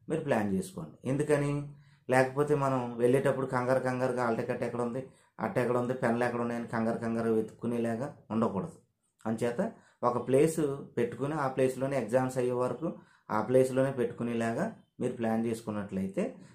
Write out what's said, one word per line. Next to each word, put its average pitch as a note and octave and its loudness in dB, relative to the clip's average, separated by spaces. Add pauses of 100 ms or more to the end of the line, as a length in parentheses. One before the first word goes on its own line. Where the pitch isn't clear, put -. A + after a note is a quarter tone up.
మీరు D#3 -2
ప్లాన్ A2 0
చేసుకోండి. - -6
ఎందుకని? C#3+ 0 (420)
లేకపోతే C3 4
మనం B2+ 0
వెళ్ళేటప్పుడు C3 4
కంగారు B2+ 2
కంగారుగా B2+ 0
హాల్ A2+ 0
టికెట్ B2 -4
ఎక్కడ A#2+ -4
ఉంది, A#2 -4 (340)
అట్ట A2+ -2
ఎక్కడ A#2+ 2
ఉంది, A#2+ 0
పెన్నులు A#2+ 0
ఎక్కడ A#2+ 0
ఉన్నాయని A#2 -4
కంగారు A2+ 0
కంగారు A2+ -2
వెతుక్కునేలాగా A#2 -2 (140)
ఉండకూడదు. G2 0 (500)
అంచేత A#2+ -2 (300)
ఒక A#2+ 0
ప్లేస్ D#3 4 (360)
పెట్టుకుని C3+ -2
ఆ C#3 -2
ప్లేస్లోనే C3 0
ఎగ్జామ్స్ B2+ 0
అయ్యే B2 0
వరకు B2 -2 (380)
ఆ G#2+ 2
ప్లేస్లోనే C3 4
పెట్టుకునేలాగా A#2 -2 (240)
మీరు B2 0
ప్లాన్ A2+ 0
చేసుకున్నట్లయితే G#2 -4 (180)